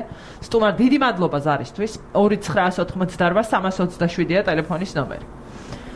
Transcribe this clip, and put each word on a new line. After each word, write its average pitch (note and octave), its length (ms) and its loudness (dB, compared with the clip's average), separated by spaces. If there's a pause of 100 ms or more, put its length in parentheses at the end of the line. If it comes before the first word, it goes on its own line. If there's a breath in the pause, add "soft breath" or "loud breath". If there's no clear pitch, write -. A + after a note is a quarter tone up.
(380 loud breath)
სტუმარ, G#3+ 360 2
დიდი B3 260 6
მადლობა F3+ 400 2
ზარისთვის. D3 520 -2 (180)
ორი G#3 280 4
ცხრა G3 280 0
ას F#3 120 0
ოთხმოცდარბა F3+ 680 0
სამას F#3+ 360 0
ოცდაშვიდი E3+ 560 0
და G3+ 80 4
ტელეფონის D#3+ 480 -2
ნომერი. C3 340 -4 (720 loud breath)